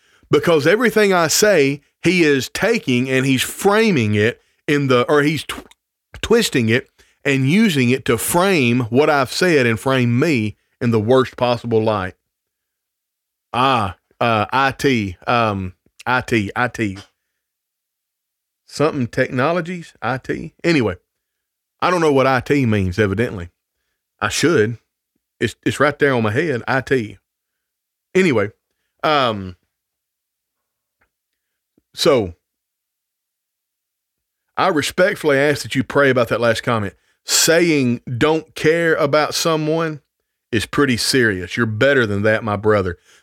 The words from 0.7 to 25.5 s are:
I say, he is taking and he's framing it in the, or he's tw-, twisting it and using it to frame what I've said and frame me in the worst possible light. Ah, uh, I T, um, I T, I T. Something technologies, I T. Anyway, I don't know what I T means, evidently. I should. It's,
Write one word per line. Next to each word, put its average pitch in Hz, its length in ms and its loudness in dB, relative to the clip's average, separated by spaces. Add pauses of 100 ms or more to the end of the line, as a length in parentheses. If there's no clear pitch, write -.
I 170 160 2
say, 147 520 2 (220)
he 175 220 2
is 139 240 2
taking 135 600 -2
and 131 160 0
he's 135 160 0
framing 196 720 0
it 107 260 0 (260)
in 143 220 0
the, 123 220 4
or 147 120 4
he's 147 220 -2
tw-, - 220 -12 (560)
twisting 175 460 0
it 113 200 0 (360)
and 135 260 0
using 160 400 2
it 127 160 0
to 120 100 0
frame 151 640 0 (100)
what 143 200 2
I've 139 220 0
said 160 340 2
and 113 120 0
frame 123 400 0
me 127 380 -2 (240)
in 120 100 0
the 113 100 2
worst 123 360 2
possible 117 460 -2
light. 104 320 -4 (1400)
Ah, 120 440 0 (240)
uh, 113 320 2
I 135 200 2
T, 113 440 -2 (100)
um, 104 480 -2 (320)
I 123 160 0
T, 104 340 -2
I 123 120 -2
T. 101 300 -6 (1700)
Something 143 440 -4
technologies, 160 920 -4
I 123 180 -6
T. - 440 -10
Anyway, 127 340 0 (840)
I 165 100 0
don't 180 100 0
know 156 120 4
what 131 160 4
I 131 120 2
T 143 260 0
means, 98 320 0
evidently. 104 520 -2 (680)
I 104 80 -2
should. 117 500 0 (640)
It's, 117 160 -4 (100)